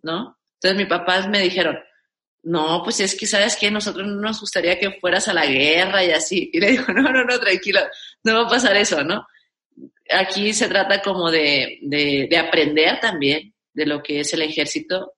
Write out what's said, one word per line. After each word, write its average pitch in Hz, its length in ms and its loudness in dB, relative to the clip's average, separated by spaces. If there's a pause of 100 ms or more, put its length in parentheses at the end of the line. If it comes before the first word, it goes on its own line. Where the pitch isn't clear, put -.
¿no? 175 340 -8 (180)
Entonces 190 220 0
mis 196 100 -2
papás 180 420 0
me 208 100 0
dijeron, 175 400 0 (640)
"No, 165 400 0
pues 226 160 -4
es 196 180 -2
que, 220 80 -8
¿sabes 208 300 0
qué? 208 160 0
Nosotros 202 340 -4
no 202 140 -6
nos 214 220 -6
gustaría 180 360 -2
que 196 220 -4
fueras 180 300 0
a 190 40 -2
la 160 120 2
guerra 165 580 2
y 170 80 2
así". 165 400 -2
Y 165 80 0
le 202 120 4
digo, 254 120 2 (100)
"No, 254 160 2
no, 262 140 2
no, 247 160 0
tranquilo, 190 400 2 (440)
no 220 100 2
va 226 140 4
a - 20 -6
pasar 240 260 2
eso, 202 260 2
¿no?". 180 240 -4 (840)
Aquí 202 420 0
se 214 160 0
trata 196 340 2
como 180 300 0
de, 147 520 0
de, 143 460 0
de 165 80 4
aprender 160 640 2
también 156 560 -2 (180)
de 151 120 -2
lo 147 180 -2
que 147 160 -4
es 147 140 -4
el 160 80 -2
ejército 156 760 -4